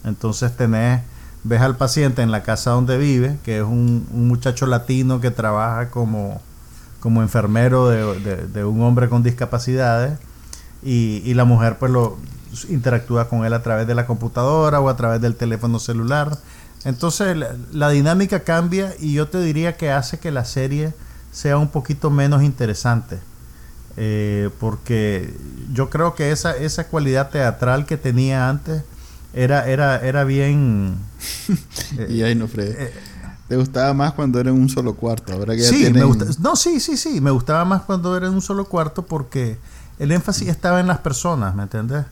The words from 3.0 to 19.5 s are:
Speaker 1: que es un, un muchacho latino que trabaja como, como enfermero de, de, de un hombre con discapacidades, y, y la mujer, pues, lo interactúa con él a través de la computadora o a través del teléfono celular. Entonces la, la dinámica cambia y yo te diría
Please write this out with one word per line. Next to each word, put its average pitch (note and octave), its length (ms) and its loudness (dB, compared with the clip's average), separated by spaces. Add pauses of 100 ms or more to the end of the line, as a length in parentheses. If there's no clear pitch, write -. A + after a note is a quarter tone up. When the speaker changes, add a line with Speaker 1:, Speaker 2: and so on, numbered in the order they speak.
Speaker 1:
que A2 160 -4
es G#2+ 60 0
un, A#2+ 480 2
un A#2+ 160 2
muchacho B2 380 0
latino B2+ 560 0
que B2 80 2
trabaja A2+ 580 -2
como, G#2+ 540 -4 (580)
como A2+ 220 2
enfermero A#2+ 680 4
de, G#2+ 320 2
de, G2+ 160 -4 (120)
de G2+ 180 -4
un A2 160 2
hombre A#2+ 260 4
con A#2+ 140 4
discapacidades, B2 960 0 (640)
y, A2+ 420 0
y B2 80 0
la B2 140 6
mujer, A2+ 320 4
pues, B2+ 120 0
lo A#2 280 2 (500)
interactúa A#2+ 600 0
con A2+ 180 0
él A2+ 80 0
a A#2 80 -2
través A2+ 240 0
de A#2 80 0
la A#2+ 120 0
computadora C3 760 2
o C3+ 100 4
a B2 60 0
través A#2 260 0
del A#2 140 0
teléfono A#2 420 0
celular. C3+ 580 -2 (480)
Entonces E3 520 0
la, B2 180 -4 (180)
la D3 180 2
dinámica E3+ 500 4
cambia F3 580 0
y D3+ 140 -2
yo D3+ 160 0
te F#3 120 -2
diría D#3+ 360 0